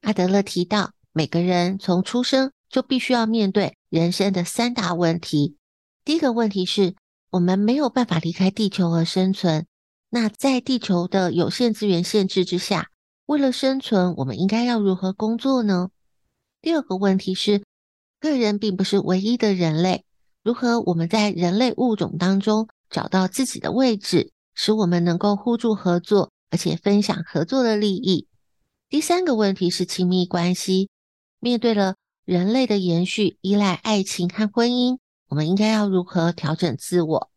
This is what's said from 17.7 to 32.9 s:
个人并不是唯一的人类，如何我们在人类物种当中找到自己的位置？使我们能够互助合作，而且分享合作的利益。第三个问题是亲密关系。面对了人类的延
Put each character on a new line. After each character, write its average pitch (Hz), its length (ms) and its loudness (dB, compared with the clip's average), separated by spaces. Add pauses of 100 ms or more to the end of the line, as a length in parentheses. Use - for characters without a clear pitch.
个 302 160 0
人 214 200 0
并 202 200 -2
不 190 80 0
是 196 140 0
唯 185 200 0
一 220 160 0
的 214 180 2
人 165 280 0
类， 180 240 -2 (360)
如 233 120 0
何 233 260 0
我 180 140 -2
们 165 160 -2
在 208 220 2
人 175 260 0
类 247 180 0
物 226 220 0
种 - 200 -4
当 185 220 2
中 214 300 0 (200)
找 - 200 -6
到 185 180 2
自 254 180 -4
己 - 140 -8
的 - 140 -4
位 240 240 2
置？ - 340 0 (320)
使 - 80 0
我 214 140 2
们 175 180 2
能 170 140 2
够 208 180 2
互 233 220 -2
助 226 160 0
合 175 260 0
作， 196 320 0 (200)
而 - 40 -6
且 165 200 -2
分 202 260 2
享 196 240 -2
合 160 200 -2
作 262 180 0
的 226 120 0
利 208 200 0
益。 180 320 -2 (640)
第 302 120 0
三 359 240 0
个 294 80 0
问 202 220 2
题 175 160 0
是 175 160 -4
亲 185 200 -2
密 180 200 2
关 180 260 0
系。 190 380 -2 (480)
面 240 200 -2
对 233 140 2
了 190 220 0 (300)
人 180 280 0
类 262 140 2
的 208 100 0
延 180 300 0